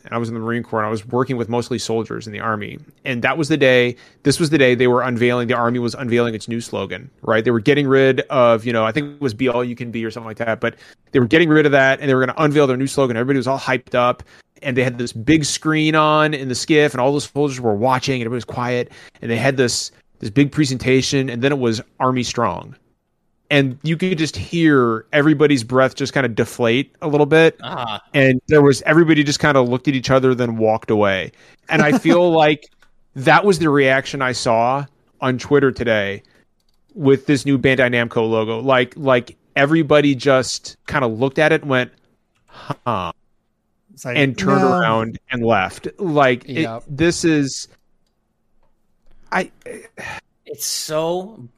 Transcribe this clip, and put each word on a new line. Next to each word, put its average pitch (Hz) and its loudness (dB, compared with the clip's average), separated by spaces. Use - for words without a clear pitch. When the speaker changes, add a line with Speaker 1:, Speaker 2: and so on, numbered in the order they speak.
Speaker 1:
and - -12
I - -6
was 117 -4
in 117 -10
the 117 -10
Marine 117 -4
Corps, 113 -4
and 107 -2
I 107 -4
was 110 -6
working 123 -2
with 113 -4
mostly 120 -4
soldiers 113 -6
in 107 -12
the 104 -12
Army. 110 -6
And 123 -6
that 131 0
was 156 -2
the 156 2
day, 127 4
this 143 0
was 160 0
the 156 2
day 127 4
they 123 2
were 123 2
unveiling, 120 0
the 123 0
Army 120 -2
was 117 -4
unveiling 120 -2
its 107 -12
new 117 -6
slogan, 98 -10
right? 113 0
They 127 2
were 117 2
getting 143 2
rid 135 4
of, 120 4
you 120 -4
know, 113 0
I 110 -2
think 147 -8
it 147 -20
was 131 -4
"Be 127 -2
All 120 0
You 123 -8
Can 120 -12
Be" 113 -6
or 110 -6
something 113 -14
like 107 -14
that, 113 -2
but 117 -4
they 139 2
were 123 4
getting 160 4
rid 156 4
of 139 2
that, 135 4
and 147 -2
they 135 4
were 131 2
gonna 127 -4
unveil 151 2
their 127 0
new 135 -2
slogan. 131 -2
Everybody 131 0
was 123 -4
all 135 -2
hyped - -4
up, 123 0
and 131 -6
they 127 2
had 123 -4
this 120 -6
big 147 0
screen 156 0
on 151 2
in 135 -6
the 123 -4
skiff, 147 2
and 123 -2
all 139 2
the 147 -2
soldiers 139 -4
were 113 0
watching, 127 0
and 120 -4
everybody 123 -6
was 113 -8
quiet, 123 -6
and 120 -8
they 117 -2
had 131 0
this, 123 -2
this 113 -10
big 139 2
presentation, 131 0
and 120 -6
then 139 2
it 143 -2
was 117 -2
"Army 127 0
Strong." 107 -6
And 135 0
you 160 -2
could 185 -2
just 151 -4
hear 127 2
everybody's 147 4
breath 127 2
just - -6
kinda 131 0
deflate 120 -2
a 170 -6
little 147 2
bit. 160 4
Speaker 2:
Uh-huh. 120 -10
Speaker 1:
And 135 4
there 151 6
was, 139 4
everybody 156 4
just 143 -2
kinda 143 2
looked 123 -2
at 143 0
each 127 -4
other, 131 2
then 117 -4
walked 110 -2
away. 98 0
And 156 2
I 151 2
feel 175 2
Speaker 3:
<laughs> 165 2
Speaker 1:
like 151 0
that 151 2
was 196 4
the 160 0
reaction 135 0
I 127 -2
saw 123 0
on 127 -2
Twitter 139 2
today 104 -2
with 139 2
this 143 0
new 139 2
Bandai 131 2
Namco 117 0
logo. 110 -2
Like, 127 2
like, 131 0
everybody 147 4
just 131 -2
kinda 135 -2
looked 117 -2
at 156 2
it 156 2
and 147 -6
went, 123 -2
"Huh," - -8
Speaker 3:
It's - -20
like, 123 -6
Speaker 1:
and 135 0
turned 139 0
Speaker 3:
no. 127 2
Speaker 1:
around 113 -2
and 120 -4
left. 101 0
Like, 143 0
it, 143 -6
Speaker 4:
Yep. 117 -8
Speaker 1:
this 165 -2
is, 147 -2
I, 185 -4
Speaker 2:
It's 147 -12
so 165 -6